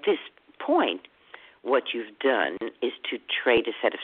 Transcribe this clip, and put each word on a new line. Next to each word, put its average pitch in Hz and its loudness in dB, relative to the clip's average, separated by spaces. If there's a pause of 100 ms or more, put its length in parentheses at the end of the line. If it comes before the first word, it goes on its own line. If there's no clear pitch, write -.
this 175 4 (480)
point, 151 2 (600)
what 123 2 (100)
you've 107 -8
done 98 2 (240)
is 120 0 (160)
to 120 -6 (260)
trade 117 4
a 117 -4 (100)
set 110 0
of - -8